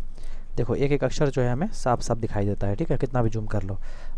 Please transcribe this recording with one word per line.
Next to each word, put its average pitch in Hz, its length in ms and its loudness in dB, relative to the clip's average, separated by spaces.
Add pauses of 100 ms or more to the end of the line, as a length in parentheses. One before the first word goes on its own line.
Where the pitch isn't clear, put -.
(560)
देखो 120 180 2
एक 139 180 2
एक 135 120 2
अक्षर 135 260 2
जो 131 120 0
है 120 100 2
हमें 135 220 0
साफ 120 280 0
साफ 113 160 0
दिखाई 107 280 0
देता 101 200 0
है, 101 100 2
ठीक 165 140 -2
है, 143 80 4
कितना 127 240 0
भी 113 80 2
zoom 107 160 -2
कर 104 160 0
लो। 95 160 -4 (400)